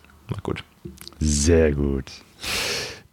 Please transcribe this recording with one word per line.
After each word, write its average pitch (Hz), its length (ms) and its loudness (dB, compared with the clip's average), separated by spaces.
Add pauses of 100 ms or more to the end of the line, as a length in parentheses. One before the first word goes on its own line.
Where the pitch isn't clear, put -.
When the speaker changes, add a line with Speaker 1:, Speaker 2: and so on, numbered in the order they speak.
(300)
Speaker 1:
Na - 140 -6
gut. - 200 -6 (560)
Speaker 2:
Sehr 76 520 4
gut. 71 340 -2 (1080)